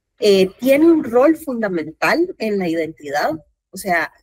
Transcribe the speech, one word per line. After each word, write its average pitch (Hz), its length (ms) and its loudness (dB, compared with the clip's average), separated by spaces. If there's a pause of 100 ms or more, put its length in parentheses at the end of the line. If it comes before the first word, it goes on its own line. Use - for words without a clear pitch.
(200)
Eh, 190 400 4
tiene 285 300 4
un 311 140 4
rol 254 320 2
fundamental 214 1000 -4
en 208 200 -4
la 180 120 -2
identidad, 160 640 -4 (400)
o 196 60 -18
sea, 175 340 -4 (100)